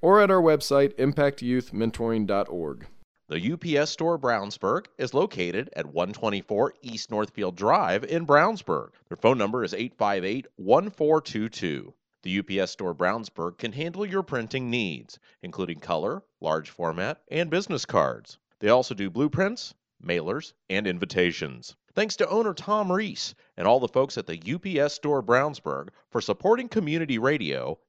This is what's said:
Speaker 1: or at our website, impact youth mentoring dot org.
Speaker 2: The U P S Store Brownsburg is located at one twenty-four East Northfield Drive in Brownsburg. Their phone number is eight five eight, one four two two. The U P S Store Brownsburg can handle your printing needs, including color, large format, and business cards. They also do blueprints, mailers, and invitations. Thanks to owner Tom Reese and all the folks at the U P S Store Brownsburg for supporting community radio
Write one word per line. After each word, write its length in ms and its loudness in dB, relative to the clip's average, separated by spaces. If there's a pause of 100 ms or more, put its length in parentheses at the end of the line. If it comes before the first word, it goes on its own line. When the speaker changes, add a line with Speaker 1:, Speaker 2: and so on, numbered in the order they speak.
Speaker 1:
or 180 8
at 100 6
our 120 6
website, 560 4
impact 420 2
youth 320 0
mentoring 540 0
dot 240 0
org. 360 -6 (420)
Speaker 2:
The 120 -4
U 160 -2
P 220 0
S 100 2
Store 300 -2
Brownsburg 680 -2 (120)
is 160 -4
located 600 -2
at 120 -6
one 260 -2
twenty-four 680 -2
East 280 -12
Northfield 460 -4
Drive 480 2
in 220 -4
Brownsburg. 640 2 (180)
Their 80 -8
phone 220 6
number 260 0
is 80 -4
eight 240 -6
five 260 0
eight, 240 -4 (100)
one 340 4
four 320 2
two 260 -4
two. 460 -6 (300)
The 60 -4
U 120 2
P 180 -2
S 120 0
Store 220 -4
Brownsburg 600 -2
can 160 -8
handle 320 -6
your 180 -4
printing 460 -4
needs, 500 -4 (240)
including 380 -8
color, 420 -4 (200)
large 260 -2
format, 640 -4
and 180 -2
business 380 -2
cards. 500 0 (240)
They 80 0
also 260 4
do 140 -4
blueprints, 640 -2 (320)
mailers, 480 -4 (160)
and 180 0
invitations. 880 -2 (200)
Thanks 220 0
to 120 0
owner 260 0
Tom 360 -2
Reese 460 -4 (200)
and 120 0
all 100 6
the 80 0
folks 320 0
at 80 -8
the 100 -6 (100)
U 120 -4
P 220 -2
S 140 2
Store 280 0
Brownsburg 680 0 (200)
for 100 -2
supporting 480 0
community 500 -2
radio 600 -2 (100)